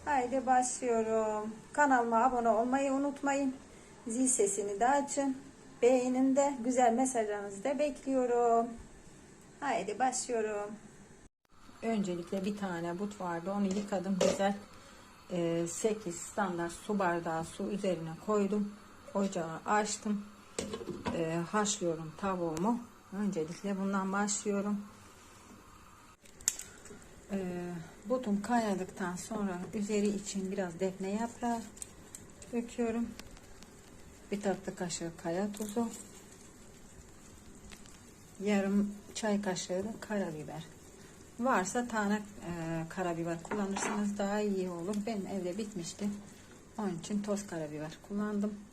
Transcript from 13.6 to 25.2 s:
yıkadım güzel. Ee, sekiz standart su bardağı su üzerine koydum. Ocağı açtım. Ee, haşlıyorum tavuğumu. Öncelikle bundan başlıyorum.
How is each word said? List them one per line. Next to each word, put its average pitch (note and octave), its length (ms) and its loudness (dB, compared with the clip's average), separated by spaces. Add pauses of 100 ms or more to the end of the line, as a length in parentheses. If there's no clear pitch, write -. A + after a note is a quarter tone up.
yıkadım F#3+ 520 0 (120)
güzel. G3+ 240 4 (760)
Ee, E3+ 380 2
sekiz G#3 440 -2
standart F3 580 -2
su - 260 -2
bardağı E3+ 460 0
su - 180 -8
üzerine F#3 500 -2 (140)
koydum. G#3 460 2 (420)
Ocağı F3 520 0
açtım. G#3 580 0 (920)
Ee, E3 220 0 (120)
haşlıyorum E3+ 680 0
tavuğumu. F#3 640 2 (320)
Öncelikle F#3+ 680 -2
bundan G3 340 0
başlıyorum. G3+ 680 0 (2500)